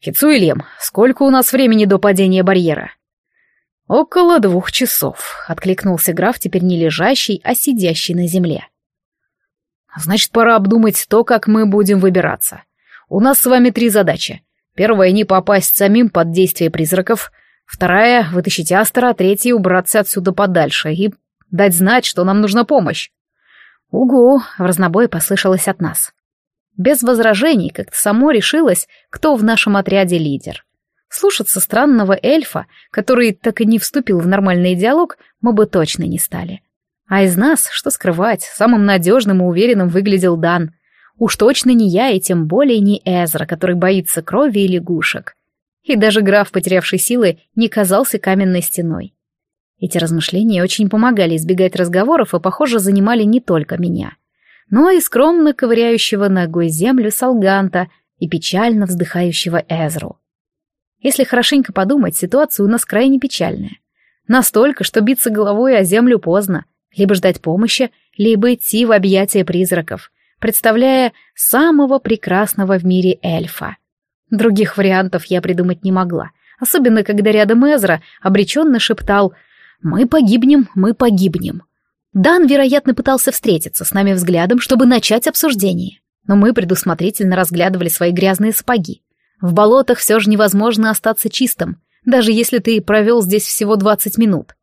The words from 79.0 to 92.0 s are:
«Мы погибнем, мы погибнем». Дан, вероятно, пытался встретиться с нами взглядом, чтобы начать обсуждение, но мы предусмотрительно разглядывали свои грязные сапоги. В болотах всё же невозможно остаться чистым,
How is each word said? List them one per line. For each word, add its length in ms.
«Мы 240
погибнем, 680
мы 180
погибнем». 680
Дан, 340
вероятно, 480
пытался 360
встретиться 540
с 80
нами 200
взглядом, 480
чтобы 240
начать 420
обсуждение, 760
но 100
мы 160
предусмотрительно 840
разглядывали 520
свои 220
грязные 420
сапоги. 500
В 120
болотах 460
всё 220
же 80
невозможно 600
остаться 400
чистым, 500